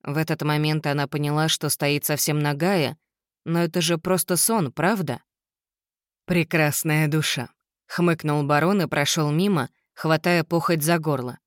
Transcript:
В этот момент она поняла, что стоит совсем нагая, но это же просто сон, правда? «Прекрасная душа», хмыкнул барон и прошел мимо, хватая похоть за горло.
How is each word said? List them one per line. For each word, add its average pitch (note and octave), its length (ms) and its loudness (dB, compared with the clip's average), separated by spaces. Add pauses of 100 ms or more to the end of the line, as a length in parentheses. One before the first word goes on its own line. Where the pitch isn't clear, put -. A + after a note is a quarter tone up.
В C#3+ 140 -4
этот D#3+ 240 -2
момент D3+ 440 0
она C#3+ 220 0
поняла, D3 400 -2
что D#3 220 -2
стоит D3 360 0
совсем D3+ 340 0
нагая, D3 580 0 (480)
но E3+ 180 0
это E3+ 180 0
же E3 160 0
просто F3+ 380 0
сон, F3 360 0
правда? E3 520 -2 (1000)
«Прекрасная D#3 840 0
душа», D3 420 -2 (380)
хмыкнул D#3+ 560 0
барон D#3 380 2
и D#3 60 0
прошел D3 440 0
мимо, E3+ 380 0 (240)
хватая D#3+ 500 2
похоть E3 400 0
за E3+ 160 2
горло. B2+ 480 -4